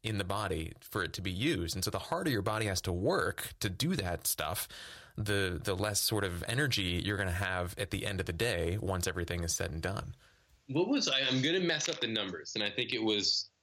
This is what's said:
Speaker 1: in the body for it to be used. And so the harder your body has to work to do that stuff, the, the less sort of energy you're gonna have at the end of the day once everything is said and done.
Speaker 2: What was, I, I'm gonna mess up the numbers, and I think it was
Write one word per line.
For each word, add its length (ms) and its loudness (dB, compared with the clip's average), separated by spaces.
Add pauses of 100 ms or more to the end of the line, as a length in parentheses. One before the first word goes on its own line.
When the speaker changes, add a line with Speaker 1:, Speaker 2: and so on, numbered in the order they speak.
Speaker 1:
in 140 0
the 60 0
body 580 -2
for 220 -4
it 100 -4
to 80 -6
be 100 -2
used. 440 0
And 80 -2
so 80 0
the 80 -2
harder 300 0
your 120 2
body 240 0
has 160 2
to 100 -2
work 680 0
to 100 0
do 280 0
that 280 -2
stuff, 420 -2 (500)
the, 440 2
the 140 0
less 260 2
sort 220 2
of 240 0
energy 580 2
you're 120 2
gonna 140 2
have 460 0
at 140 -2
the 160 -2
end 140 -2
of 40 0
the 80 -2
day 480 2
once 240 0
everything 380 -2
is 100 0
said 180 -2
and 100 -6
done. 340 -4 (520)
Speaker 2:
What 200 2
was, 220 2
I, 100 2 (100)
I'm 120 4
gonna 180 4
mess 300 2
up 100 -2
the 80 0
numbers, 480 -4
and 80 0
I 60 0
think 240 -2
it 100 0
was 460 2 (140)